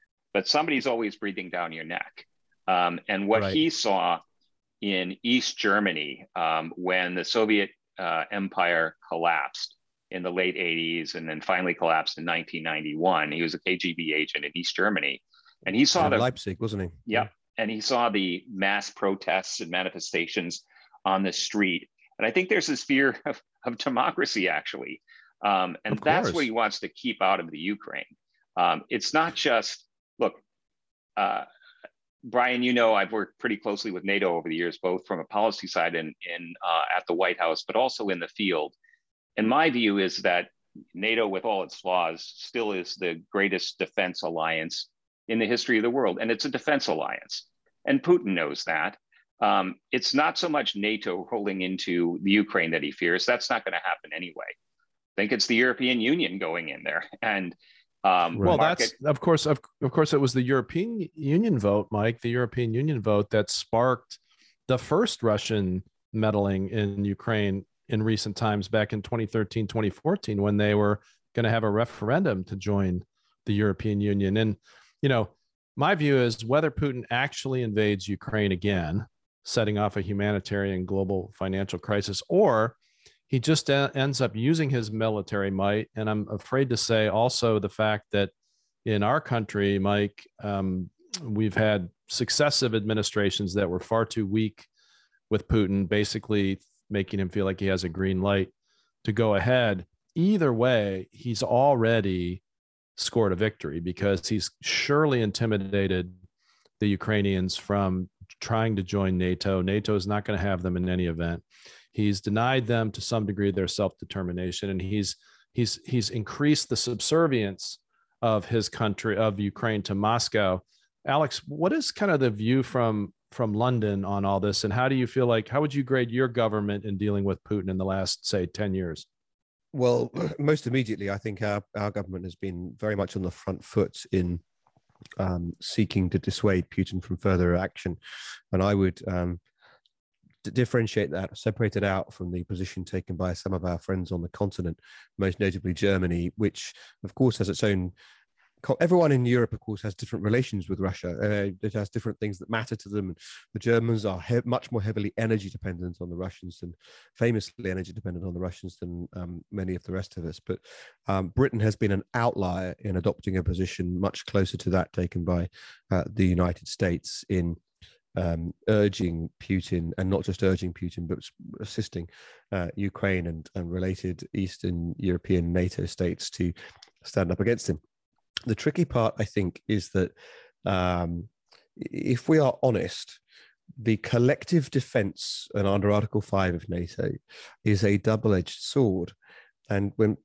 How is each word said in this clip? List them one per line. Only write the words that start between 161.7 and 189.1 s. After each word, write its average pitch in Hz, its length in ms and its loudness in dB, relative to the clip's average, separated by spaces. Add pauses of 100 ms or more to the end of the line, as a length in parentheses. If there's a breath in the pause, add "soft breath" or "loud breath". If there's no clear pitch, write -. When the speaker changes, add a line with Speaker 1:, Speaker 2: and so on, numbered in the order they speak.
Speaker 3:
been 107 160 0
an 98 140 0 (100)
outlier 95 640 0
in 95 180 -4
adopting 92 400 -2
a 92 60 2
position 90 580 -2
much - 260 -2
closer 95 320 0
to - 120 -4
that 90 220 2
taken 90 320 -4
by, 85 240 0 (420 loud breath)
uh, 92 180 2
the 101 180 2
United 90 420 2
States - 600 -2
in, 87 280 0 (580 soft breath)
um, 85 380 -2 (160)
urging 98 600 2 (140)
Putin, 87 560 -2
and 95 100 0
not 95 140 2
just - 220 -4
urging 92 280 2
Putin, 87 360 -8
but 87 100 -4
s-, - 140 -16 (280)
assisting, 101 480 -8 (440 loud breath)
uh, 90 240 -2
Ukraine 95 500 0
and, 80 300 -8
and 87 160 -6
related 92 600 -4
Eastern 90 640 -4
European 90 540 0
nato 90 340 0
states - 440 -4
to 87 220 -2 (500 loud breath)
stand 92 300 0
up 90 80 -2
against 113 280 0
him. 87 120 -4 (640)
The 113 100 -2
tricky 156 300 0
part, 113 340 0
I 110 60 -2
think, 95 440 -2
is 104 220 -2
that, 92 200 0 (560 loud breath)
um, 90 640 0 (520 soft breath)
i-, - 100 -8
if - 380 -2
we 160 100 6
are 135 240 4
honest, - 560 -2 (640 soft breath)
the 110 180 2
collective 131 720 2
defense - 840 -2
and 101 120 2
under 98 240 2
Article 104 300 2
five 95 340 0
of 85 140 -8
nato - 440 -4 (520 loud breath)
is 104 200 4
a 101 120 6
double-edged 104 640 2
sword. 95 520 0 (580 loud breath)